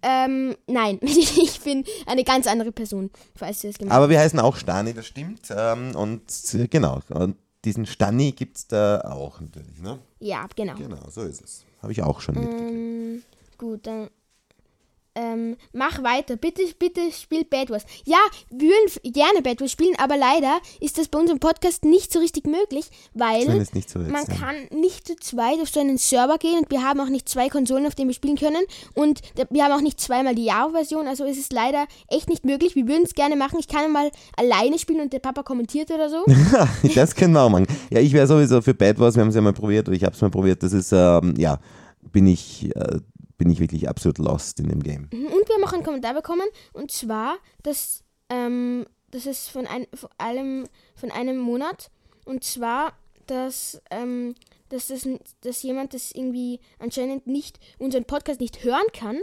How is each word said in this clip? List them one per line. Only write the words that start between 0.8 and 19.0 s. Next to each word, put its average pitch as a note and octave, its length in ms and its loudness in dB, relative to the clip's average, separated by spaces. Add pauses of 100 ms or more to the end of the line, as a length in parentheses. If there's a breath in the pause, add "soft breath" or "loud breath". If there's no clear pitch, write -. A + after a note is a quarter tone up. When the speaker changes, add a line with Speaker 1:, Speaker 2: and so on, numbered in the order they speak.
Speaker 1:
<laughs> - 40 -8
Ich D#4 580 2
bin C4+ 240 -4 (220 loud breath)
eine B3+ 180 0
ganz C4 220 2
andere A3+ 260 -2
Person, G3+ 360 -8 (260 soft breath)
falls - 260 -10
du G#3 60 -10
das G3+ 100 -12
gemeint G3 180 0
Speaker 2:
Aber C#3+ 140 8
wir D#3+ 100 6
heißen D#3 200 4
auch A#2+ 180 2
Stani, G#2 360 -4
das A2 140 -14
stimmt. F3 480 -14
Ähm, A#2 400 -4
und, G#2+ 260 -6 (320)
äh, A#2+ 140 0
genau. C#2+ 320 0 (100)
Und F#2 260 -4 (300)
diesen A2 220 -4
Stani A#2+ 440 0
gibt's - 360 -12
da G#2 340 0
auch C#2 400 -12
natürlich, D2 400 -20
ne? G#2 160 -12 (220)
Speaker 1:
Ja, F#3+ 360 -10
genau. G3 200 -8
Speaker 2:
Genau, F2 340 -16
so G#2+ 140 -14
ist D2+ 180 -12
es. - 240 -20 (160)
Habe G#2+ 100 -10
ich A2 120 -6
auch - 180 -2
schon - 140 -6
mitgekriegt. A#3 360 -6
Speaker 1:
Ähm, A#3 520 -10 (340)
gut, A3 300 -12
dann, A3 220 -10 (1080)
ähm, A3+ 380 -6 (160 soft breath)
mach C4 320 -4
weiter. B3 320 -2
Bitte, E4+ 260 -4 (160)
bitte F4 220 -2 (140)
spiel D#4+ 320 -4
Bad C4 240 -2
Wars. G#3 160 -6 (180 loud breath)
Ja, D#4+ 140 2 (320 loud breath)
wir C4+ 180 0
würden G#4 200 6
f-, - 120 -4 (140)